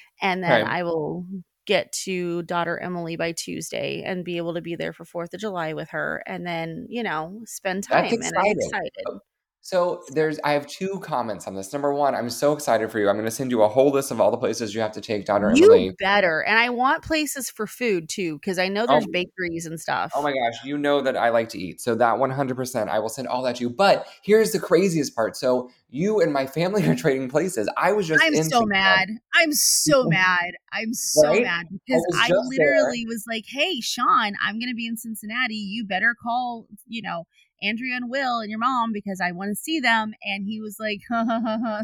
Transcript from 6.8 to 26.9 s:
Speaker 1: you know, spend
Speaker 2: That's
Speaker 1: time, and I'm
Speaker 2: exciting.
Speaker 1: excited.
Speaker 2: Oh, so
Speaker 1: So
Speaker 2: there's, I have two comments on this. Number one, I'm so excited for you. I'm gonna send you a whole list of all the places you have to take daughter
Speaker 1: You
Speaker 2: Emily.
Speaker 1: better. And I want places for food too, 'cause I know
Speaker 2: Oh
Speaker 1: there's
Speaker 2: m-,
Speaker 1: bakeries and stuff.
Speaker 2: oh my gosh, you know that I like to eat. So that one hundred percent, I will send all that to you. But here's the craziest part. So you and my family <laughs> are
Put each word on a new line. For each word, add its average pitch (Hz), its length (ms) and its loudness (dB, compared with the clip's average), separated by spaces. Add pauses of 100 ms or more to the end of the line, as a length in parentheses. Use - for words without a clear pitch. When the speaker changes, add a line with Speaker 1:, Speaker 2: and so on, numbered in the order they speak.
Speaker 1:
you 233 140 -6
know, 175 420 -6
spend 190 440 -4
Speaker 2:
That's 180 220 2
Speaker 1:
time, 226 100 0
and - 160 -4
I'm 202 140 2
Speaker 2:
exciting. - 0 -
Speaker 1:
excited. 160 400 -2 (160)
Speaker 2:
Oh, - 120 -10 (420)
so 180 460 0
Speaker 1:
So - 60 -14
Speaker 2:
there's, 156 300 0
I 147 100 2
have 147 140 0
two 196 340 -6
comments 113 460 -4
on 98 80 -8
this. 95 180 -8
Number 143 200 0
one, 139 220 2
I'm 117 140 -4
so 143 240 2
excited 113 380 0
for 113 80 -2
you. 101 100 4
I'm 101 80 4
gonna 110 140 -2
send 127 200 -4
you 110 120 6
a 107 40 6
whole 135 240 6
list 135 200 0
of 113 100 0
all 98 100 6
the 117 60 -2
places 113 380 -2
you 113 60 -2
have 107 120 -2
to 107 80 -10
take 107 240 -4
daughter 104 300 2
Speaker 1:
You 320 100 8
Speaker 2:
Emily. 453 340 8
Speaker 1:
better. 190 440 2
And 220 160 4
I 240 100 2
want 254 340 0
places 302 460 -2
for 214 180 -6
food 190 420 -2
too, 160 300 -4
'cause 185 200 -2
I 185 100 2
know 208 180 0
Speaker 2:
Oh 262 60 6
Speaker 1:
there's - 120 6
Speaker 2:
m-, 165 60 -8
Speaker 1:
bakeries 175 540 -4
and 160 140 -8
stuff. 110 360 -4
Speaker 2:
oh 143 60 0
my 147 100 0
gosh, 117 320 -2
you 143 140 -4
know 143 240 2
that 123 160 0
I 113 120 4
like 117 200 2
to - 100 -10
eat. 87 220 -10
So 117 140 0
that 113 240 4
one 131 120 2
hundred 131 260 -2
percent, 127 320 -4
I 104 100 0
will 110 100 -2
send 131 180 -8
all 127 160 -2
that 123 140 -2
to 123 60 -4
you. 120 60 -2
But 185 380 4 (160)
here's 214 280 4
the 185 80 0
craziest 165 560 2
part. 107 200 0
So 127 340 0 (200)
you 190 320 0
and 160 100 4
my 135 140 0
family 180 400 0
<laughs> - 20 4
are 160 80 4